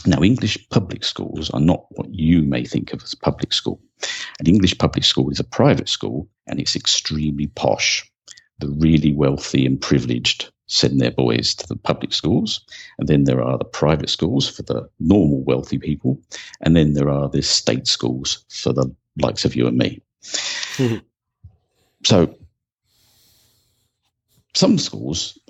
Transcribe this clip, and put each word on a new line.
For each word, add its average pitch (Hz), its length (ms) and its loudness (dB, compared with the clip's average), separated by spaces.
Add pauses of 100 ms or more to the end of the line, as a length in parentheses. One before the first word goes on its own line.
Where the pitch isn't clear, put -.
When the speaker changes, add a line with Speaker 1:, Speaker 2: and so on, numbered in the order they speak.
Speaker 1:
Now, 85 160 4
English 110 460 0
public - 340 -2
schools - 480 -6
are - 100 -4
not 80 300 2
what - 240 -10
you 82 280 4
may 69 220 -2
think - 280 -6
of - 100 -10
as - 140 -10
public - 360 -4
school. - 280 -4 (580)
An - 80 -8
English 92 320 4
public - 240 0
school - 280 0
is 69 100 -4
a - 40 -6
private - 440 2
school, - 400 -6 (180)
and - 140 -4
it's - 160 -4
extremely 76 720 -2
posh. - 600 -2 (520)
The 73 80 -4
really 76 440 4
wealthy 69 540 0
and 67 140 0
privileged 62 720 -2 (200)
send 65 280 2
their 60 100 2
boys 60 420 0
to - 140 -10
the - 80 -8
public - 380 -4
schools, - 520 -2 (320)
and - 120 -4
then 71 160 4
there 64 180 2
are 64 160 -2
the - 60 -6
private 73 440 0
schools 110 400 -2
for - 140 -12
the - 260 -6 (120)
normal 80 420 4
wealthy 67 360 -2
people, 67 380 -2 (440)
and 82 160 4
then 76 180 4
there 71 140 2
are 71 200 0
the 69 140 -2
state - 460 0
schools - 600 -4
for - 240 -4
the 65 160 0 (320)
likes - 240 -2
of - 120 -2
you 60 100 2
and 60 100 0
me. - 240 -2 (760)
Speaker 2:
Mm-hmm. 117 220 0 (1080)
Speaker 1:
So, 87 320 4 (2250)
some 214 240 4
schools - 580 -6 (140)